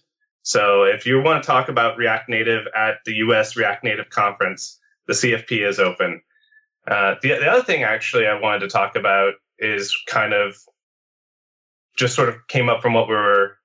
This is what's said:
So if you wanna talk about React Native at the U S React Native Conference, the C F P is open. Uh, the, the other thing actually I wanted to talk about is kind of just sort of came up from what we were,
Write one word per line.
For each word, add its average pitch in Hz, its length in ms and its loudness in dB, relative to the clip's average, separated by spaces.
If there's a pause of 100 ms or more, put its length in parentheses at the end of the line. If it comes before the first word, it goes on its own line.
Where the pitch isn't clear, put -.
(420)
So 101 420 2
if 104 220 2
you 131 160 2
wanna 156 200 2
talk 131 280 0
about 117 280 0
React 113 320 -2
Native 113 360 0 (100)
at 110 200 0 (100)
the 110 80 -6
U 110 200 2
S 107 220 0
React 101 280 -2
Native 107 260 -6
Conference, 98 680 -4 (300)
the 101 60 -4
C 117 200 0
F 110 140 -6
P 113 140 -2
is 101 180 -2
open. 90 420 -2 (640)
Uh, 101 360 0
the, 135 80 0
the 143 200 0
other 247 140 4
thing 156 200 -2
actually 110 440 0
I 107 100 0
wanted 104 220 0
to 98 80 -6
talk 98 300 -2
about 98 380 2 (220)
is 101 480 -4
kind 107 280 -2
of 101 240 -2 (1400)
just 123 160 -2
sort 120 140 0
of 113 80 -4 (140)
came 123 180 0
up 117 140 0
from 117 120 0
what 113 140 2
we 110 80 -2
were, 101 500 2